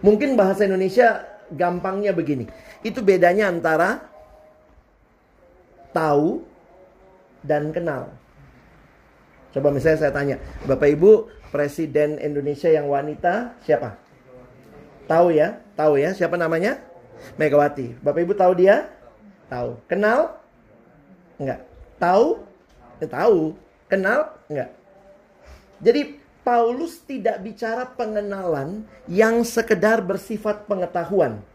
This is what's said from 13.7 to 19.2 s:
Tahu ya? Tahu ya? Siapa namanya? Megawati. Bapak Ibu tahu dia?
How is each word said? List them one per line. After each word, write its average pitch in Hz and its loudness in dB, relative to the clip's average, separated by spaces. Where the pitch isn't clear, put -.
Tahu 170 4
ya? 151 0
Tahu 151 2
ya? 147 0
Siapa 175 -4
namanya? 175 -4
Megawati. 143 0
Bapak 147 -2
Ibu 175 -2
tahu 185 4
dia? 190 4